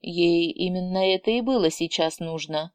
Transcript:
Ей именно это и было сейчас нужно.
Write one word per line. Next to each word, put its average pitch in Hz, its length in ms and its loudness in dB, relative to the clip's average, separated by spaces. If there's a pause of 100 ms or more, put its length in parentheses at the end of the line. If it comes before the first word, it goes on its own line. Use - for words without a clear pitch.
Ей 170 500 2
именно 185 480 -2
это 190 320 2
и 240 120 0
было 226 280 2
сейчас 160 500 -2
нужно. 156 540 -6